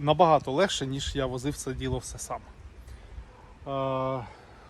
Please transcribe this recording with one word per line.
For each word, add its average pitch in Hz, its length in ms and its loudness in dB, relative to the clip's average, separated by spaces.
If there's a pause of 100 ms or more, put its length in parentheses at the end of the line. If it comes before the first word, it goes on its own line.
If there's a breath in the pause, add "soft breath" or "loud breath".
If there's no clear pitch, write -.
набагато 151 500 6
легше, 156 360 2
ніж 135 280 -6
я 135 100 0
возив 131 300 -4
це - 180 -6
діло 127 240 -2
все - 200 -10
сам. 120 240 -8 (1300 loud breath)
Е, 135 580 -2 (440 loud breath)